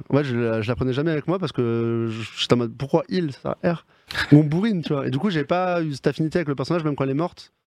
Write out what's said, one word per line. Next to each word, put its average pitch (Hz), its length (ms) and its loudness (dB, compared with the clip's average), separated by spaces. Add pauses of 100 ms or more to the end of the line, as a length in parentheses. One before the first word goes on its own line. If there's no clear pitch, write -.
En - 80 2
fait, 151 60 4
je 127 120 -2
la, 113 260 0
je 104 80 -2
la 123 60 0
prenais 127 180 -2
jamais 151 180 0
avec 151 160 -4
moi 180 120 0
parce 175 120 -4
que 117 580 0
je, 110 320 -10
j'étais - 120 2
en 120 40 6
mode, « 117 200 -2
Pourquoi 143 320 0
il, 175 240 -2
ça, - 300 -6
R ? » 170 220 -2 (460)
Ou 147 60 12
on 156 60 10
bourrine, 175 380 0
tu - 120 -4
vois. 135 140 -2
Et 127 40 -2
du 135 80 -2
coup, 202 100 0
j'ai 160 140 0
pas 175 400 0
eu 151 100 -4
cette - 140 -4
affinité 160 320 0
avec 156 80 0
le 143 80 -2
personnage, 156 280 -2
même 147 120 0
quand 139 80 -2
elle 135 80 0
est - 40 -2
morte. - 380 -6 (160)